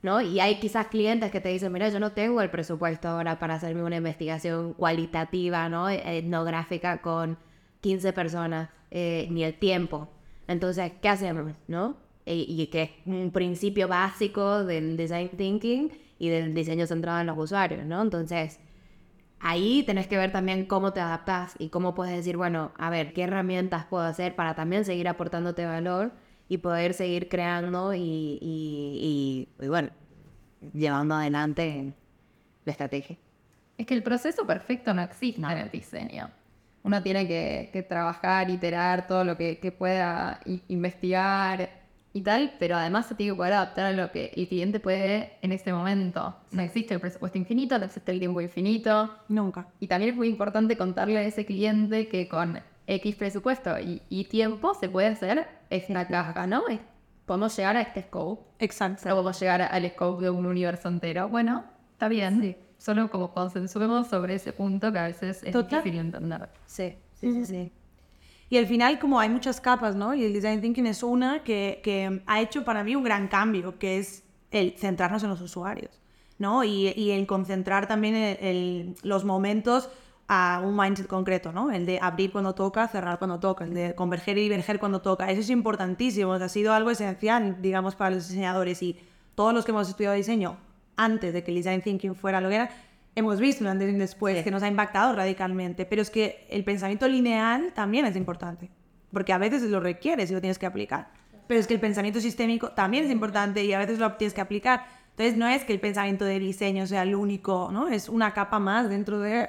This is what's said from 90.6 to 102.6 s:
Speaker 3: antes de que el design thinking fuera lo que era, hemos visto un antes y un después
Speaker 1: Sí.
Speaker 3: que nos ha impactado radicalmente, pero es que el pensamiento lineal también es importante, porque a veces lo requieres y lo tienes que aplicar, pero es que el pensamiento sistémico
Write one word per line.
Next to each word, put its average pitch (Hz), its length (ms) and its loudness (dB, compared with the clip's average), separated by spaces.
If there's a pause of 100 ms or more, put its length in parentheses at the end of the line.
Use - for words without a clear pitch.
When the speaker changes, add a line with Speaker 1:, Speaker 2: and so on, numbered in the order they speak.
Speaker 3:
antes 220 360 2
de 175 100 -2
que 175 100 -6
el 175 40 0
design 185 240 0
thinking 190 340 -2
fuera 190 280 0
lo 190 80 0
que 208 60 2
era, 233 140 0 (440)
hemos 214 260 2
visto 269 240 4
un 196 60 0
antes 190 180 2
y 202 40 2
un 202 60 2
después 190 380 0
Speaker 1:
Sí. 160 80 0
Speaker 3:
que 196 60 0
nos 196 120 0
ha 208 60 0
impactado 208 480 4
radicalmente, 185 680 -2
pero 214 160 2
es 208 80 -2
que - 400 0
el 202 120 -2
pensamiento 202 460 0
lineal 247 640 4
también 220 320 2
es 196 120 0
importante, 175 540 -6 (400)
porque 190 220 0
a 180 60 4
veces 220 240 2
lo 208 180 2
requieres 180 500 0
y 190 40 0
lo 185 80 -2
tienes 190 160 0
que 185 80 -4
aplicar, 139 420 -4 (400)
pero 240 100 6
es 214 80 4
que - 60 0
el 220 80 2
pensamiento 208 400 0
sistémico 233 520 0